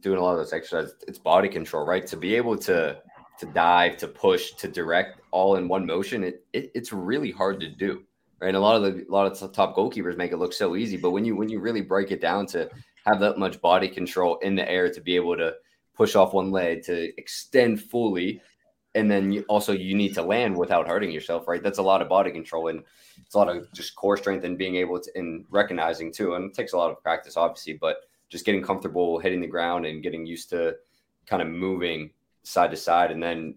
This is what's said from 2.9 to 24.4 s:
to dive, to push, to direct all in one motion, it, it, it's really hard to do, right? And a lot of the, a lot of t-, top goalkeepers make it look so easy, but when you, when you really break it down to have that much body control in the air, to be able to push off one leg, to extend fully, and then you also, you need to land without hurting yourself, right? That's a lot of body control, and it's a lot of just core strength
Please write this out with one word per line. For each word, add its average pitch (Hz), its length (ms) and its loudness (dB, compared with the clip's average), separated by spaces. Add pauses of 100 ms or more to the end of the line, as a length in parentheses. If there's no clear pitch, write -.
to - 80 -10
dive, 85 500 4
to 82 120 -8
push, - 460 0
to - 120 -10
direct 85 540 -2 (100)
all 95 240 4
in 90 140 -2
one 95 160 0
motion, 95 400 -2
it, - 260 -8
it, 135 240 -6
it's 120 160 -8
really 107 400 -4
hard 95 300 -2
to 80 80 -8
do, - 340 -4 (380)
right? 92 80 0
And 98 80 2
a - 20 4
lot 107 160 6
of 104 80 4
the, 92 260 -2
a - 20 -6
lot 98 200 4
of - 80 -14
t-, 95 160 -10
top - 220 2
goalkeepers 92 400 -2
make 87 160 -2
it 85 40 -4
look 87 160 -2
so 90 220 0
easy, 101 220 -4
but 87 140 2
when 101 120 0
you, 110 140 0
when 107 100 -2
you 107 140 -4
really 113 200 -2
break 95 300 0
it 90 100 -4
down 92 260 0
to 82 220 -4 (360)
have 107 140 4
that 101 180 2
much 95 240 -2
body 92 260 4
control 90 500 0
in 98 180 -2
the 92 160 0
air, 90 200 2
to 87 100 -12
be 87 140 0
able 87 200 2
to 82 180 -2 (420)
push 107 200 4
off 95 180 6
one 95 180 2
leg, 85 320 0
to 85 360 -4
extend 117 640 2
fully, 101 600 -2 (540)
and 107 160 4
then 98 200 2
you 101 180 -2
also, 104 240 2
you 95 200 -2
need 101 220 2
to 87 80 -2
land 104 340 2
without 87 300 2
hurting 90 240 -2
yourself, 82 360 -6
right? 87 140 -2
That's 98 180 -2
a 98 40 0
lot 95 180 4
of 87 80 -4
body 92 220 4
control, 82 380 -6
and 80 120 -6 (420)
it's - 120 -10
a - 20 4
lot 98 120 6
of 87 240 -6
just - 220 -14
core 101 220 0
strength 95 260 -2